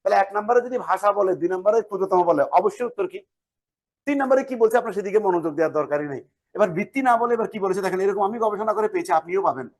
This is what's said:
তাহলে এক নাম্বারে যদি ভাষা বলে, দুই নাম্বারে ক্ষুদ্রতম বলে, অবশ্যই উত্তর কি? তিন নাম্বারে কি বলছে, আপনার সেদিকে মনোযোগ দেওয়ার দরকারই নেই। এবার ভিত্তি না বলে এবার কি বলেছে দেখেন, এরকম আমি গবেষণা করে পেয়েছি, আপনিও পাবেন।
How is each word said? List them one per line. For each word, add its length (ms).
তাহলে 220
এক 140
নাম্বারে 300
যদি 100
ভাষা 200
বলে, 220
দুই 140
নাম্বারে 240
ক্ষুদ্রতম 320
বলে, 120
অবশ্যই 320
উত্তর 220
কি? 60
তিন 140
নাম্বারে 280
কি 140
বলছে, 180
আপনার 160
সেদিকে 300
মনোযোগ 320
দেওয়ার 200
দরকারই 340
নেই। 100
এবার 200
ভিত্তি 320
না 120
বলে 160
এবার 160
কি 120
বলেছে 200
দেখেন, 220
এরকম 220
আমি 160
গবেষণা 340
করে 160
পেয়েছি, 240
আপনিও 300
পাবেন। 180